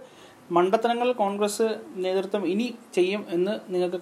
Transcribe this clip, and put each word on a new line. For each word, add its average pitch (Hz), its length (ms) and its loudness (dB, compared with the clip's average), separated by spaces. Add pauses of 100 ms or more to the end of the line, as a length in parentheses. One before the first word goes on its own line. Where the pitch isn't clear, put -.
(520)
മണ്ടത്തരങ്ങൾ 226 600 2
കോൺഗ്രസ് 208 540 0 (380)
നേതൃത്വം 190 380 0 (100)
ഇനി 226 140 0 (300)
ചെയ്യും 190 260 2 (140)
എന്ന് 190 180 2 (180)
നിങ്ങൾക്ക് 180 300 0